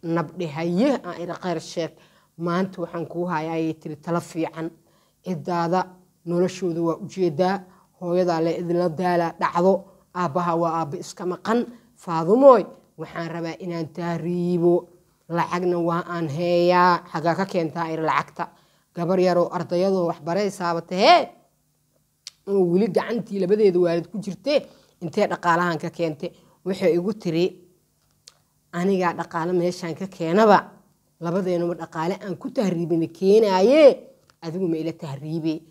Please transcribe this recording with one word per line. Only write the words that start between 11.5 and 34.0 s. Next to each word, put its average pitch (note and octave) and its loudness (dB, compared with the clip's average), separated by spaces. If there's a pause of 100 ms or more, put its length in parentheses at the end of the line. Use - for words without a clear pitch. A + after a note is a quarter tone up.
Faadumoy, G3 6 (320)
waxaan E3 -12
rabaa E3 -6
inaan E3+ -6
tahriibo, F3 0 (560)
lacagna F3 -2
waa E3+ 0
aan E3 -6
heeyaa." F3 4
"Xagaa E3 0
ka F#3+ -2
keentaa?" E3+ -4
ayri, D#3+ -4
"lacagta?" D3 -2 (480)
"Gabar F3 0
yaroo F3 4
ardayadoo F3 -2
wax E3 -6
baraysaaba E3+ -4
tahee." A3 2 (1300)
Oo G3 2
weli G3 2
gacantii G3 -4
labadeeda F#3+ 2
waalid E3+ 0
ku A3 -10
jirtee, B3 -2 (420)
intee F#3+ -2
dhaqaalahan E3+ 0
ka E3+ -8
keentay? D#3+ -6 (340)
Waxay F#3 2
igu F3+ 0
tiri, F3 -2 (1300)
"Anigaa F3+ 0
dhaqaale E3 -4
meeshaan F3 -2
ka F#3+ -10
keenaba, F#3+ 4 (640)
labadeenuba F3 -2
dhaqaale E3 -6
aan G3 -8
ku C4+ -12
tahriibina E3+ -2
keenaaye, G3+ 4 (600)